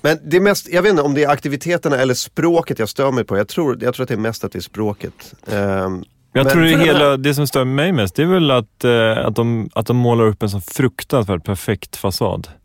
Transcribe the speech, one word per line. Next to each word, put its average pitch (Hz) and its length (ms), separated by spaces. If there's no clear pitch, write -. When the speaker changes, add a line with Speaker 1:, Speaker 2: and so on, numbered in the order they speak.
Speaker 1:
Men 151 220
det 156 140
är 185 40
mest, 202 320
jag 175 80
vet 202 80
inte 175 120
om 143 120
det 147 100
är 143 60
aktiviteterna 147 680
eller 127 160
språket 165 680
jag 110 100
stör 135 220
mig 123 120
på. 98 140
Jag 104 100
tror, 151 360
jag 123 100
tror 131 100
att 127 40
det 131 80
är - 20
mest 110 260
att - 80
det 95 80
är - 20
språket. - 720
Ehm, 95 520
Speaker 2:
Jag 131 100
Speaker 1:
men 135 100
Speaker 2:
tror 165 80
det 165 80
är 160 80
Speaker 1:
för 165 80
den - 100
här 143 100
Speaker 2:
hela, 139 120
det 139 160
som 143 140
stör 131 180
mig 139 260
mest, 110 240
det 143 60
är 156 60
väl 175 240
att, 123 320
eh, 117 420
att 110 100
de, 117 380
att 113 140
de 123 100
målar 120 280
upp 107 180
en 107 60
sån 95 120
fruktansvärt 110 840
perfekt - 520
fasad. 95 520